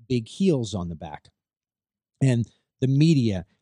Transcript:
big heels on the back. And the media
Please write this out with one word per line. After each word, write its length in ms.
big 200
heels 460
on 140
the 60
back. 340
And 280
the 60
media 600